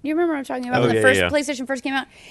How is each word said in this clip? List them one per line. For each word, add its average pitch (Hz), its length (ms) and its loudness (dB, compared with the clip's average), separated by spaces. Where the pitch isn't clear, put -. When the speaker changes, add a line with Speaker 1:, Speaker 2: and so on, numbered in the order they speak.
Speaker 1:
You 294 120 -4
remember 339 200 0
what 285 60 -4
I'm 262 40 -8
talking 254 240 -8
about? 254 140 0
Speaker 2:
Oh, - 40 2
Speaker 1:
When - 40 2
the 113 60 2
Speaker 2:
yeah, 113 40 4
Speaker 1:
first - 200 4
Speaker 2:
yeah. 87 100 2
Speaker 1:
PlayStation 262 360 -2
first 269 160 -6
came 269 120 -4
out, 262 120 -4